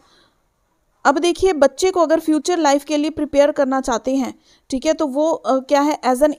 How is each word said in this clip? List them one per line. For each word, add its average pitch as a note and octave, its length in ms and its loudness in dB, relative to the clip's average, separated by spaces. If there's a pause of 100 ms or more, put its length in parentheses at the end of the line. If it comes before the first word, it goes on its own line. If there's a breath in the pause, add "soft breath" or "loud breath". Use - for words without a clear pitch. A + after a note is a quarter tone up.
(1040 soft breath)
अब C4+ 140 4
देखिए F4 340 0
बच्चे C#4 380 2
को F#4 100 0
अगर D#4+ 200 2
फ्यूचर D#4+ 380 -2
लाइफ C#4+ 260 0
के D4+ 120 -4
लिए D4+ 140 -2
प्रिपेयर D4 400 0
करना C4+ 300 -2
चाहते B3+ 360 -4
हैं, A#3+ 180 -4 (360 soft breath)
ठीक C4 160 -4
है, D#4 60 2
तो D#4+ 140 -2
वो, D4 240 0
अ, C4 280 -2
क्या C4+ 220 0
है D4 200 -2
as B3 220 0
an D4+ 160 2